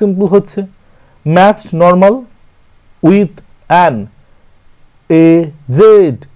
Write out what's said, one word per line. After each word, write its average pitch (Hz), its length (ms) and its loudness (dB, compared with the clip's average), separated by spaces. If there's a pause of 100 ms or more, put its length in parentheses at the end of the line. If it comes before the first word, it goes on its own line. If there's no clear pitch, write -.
সিম্পল 196 240 -4 (100)
হচ্ছে, 202 260 -4 (760)
ম্যাচড 202 320 0 (140)
নরমাল 185 320 2 (920)
with 196 280 0 (500)
an 147 100 -2 (1300)
এজেড 165 920 0 (200)